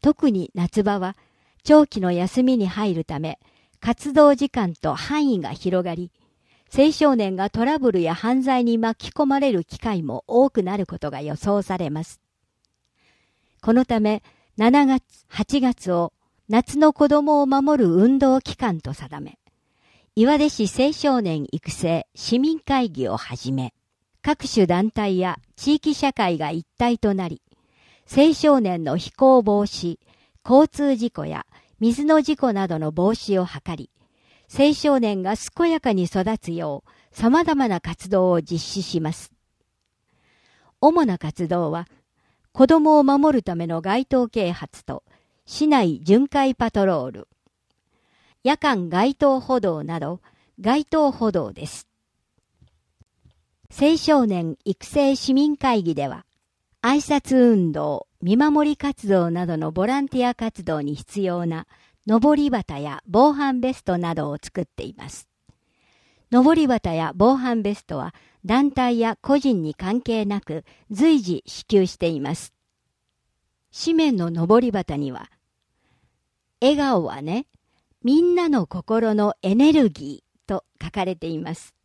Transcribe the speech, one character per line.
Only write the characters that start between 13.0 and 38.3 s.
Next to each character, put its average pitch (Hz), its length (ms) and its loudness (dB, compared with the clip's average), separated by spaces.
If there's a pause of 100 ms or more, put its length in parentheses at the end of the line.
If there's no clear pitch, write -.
こ 220 120 2
の 254 120 4
た 233 140 -2
め、 214 240 0 (340)
七 247 280 4
月、 262 180 0 (240)
八 262 340 -2
月 240 320 -2
を 170 180 -2 (380)
夏 247 280 0
の 302 140 6
子 294 160 2
ど 294 140 4
も 294 200 2
を 285 40 2
守 277 380 2
る 170 100 2
運 233 260 4
動 262 220 4
期 - 160 -12
間 185 240 -4
と 131 120 -10
定 143 260 -14
め、 - 180 -14 (760)
岩 262 220 4
出 294 120 2
市 226 160 -2
青 254 260 0
少 277 300 0
年 160 300 -4
育 - 200 -8
成 165 420 -4
市 - 260 -2
民 311 200 0
会 254 300 -2
議 131 180 -6
を 95 80 -4
は - 200 -10
じ 127 160 -8
め、 131 220 -6 (480)
各 294 260 -4
種 214 200 2
団 180 240 0
体 202 280 -2
や 180 200 -4 (160)
地 294 200 0
域 302 180 -2
社 277 200 -2
会 180 240 -2
が 151 140 -6
一 165 140 -8 (120)
体 240 200 0
と 208 160 0
な 190 140 -4
り、 160 140 -12 (680)
青 302 240 6
少 285 260 4
年 180 240 -2
の 147 140 -2
非 - 160 -8
行 262 280 6
防 208 240 2
止、 175 320 -8 (460)
交 277 240 6
通 277 280 -2
事 226 160 -4
故 147 140 -10
や 156 200 -10 (340)
水 233 240 0
の 311 180 4
事 294 160 -2
故 247 160 0
な 196 140 -2
ど 165 120 -4
の 156 120 -4
防 175 220 0
止 196 280 -2
を 180 40 -2
図 170 300 -12
り、 135 140 -16 (640)
青 285 180 4
少 277 260 0
年 208 240 -2
が 196 120 -4
健 - 360 -2
や 320 80 -2
か 233 140 -2
に 185 100 0
育 196 340 -2
つ - 140 -10
よ 160 340 -8
う - 320 -20
様 262 260 4
々 277 240 0
な 185 140 -2
活 - 260 -10
動 185 220 2
を 175 120 2